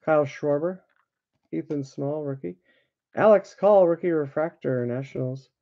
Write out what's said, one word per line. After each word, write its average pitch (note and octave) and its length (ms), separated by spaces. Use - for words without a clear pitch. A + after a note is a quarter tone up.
Kyle D3+ 220
Schwarber. D3 540
Ethan D#3 320
Small, C#3+ 400
rookie. C#3+ 340
Alex G3 380
Call, G3 340
rookie E3+ 240
refractor, D3 760
Nationals. C3 640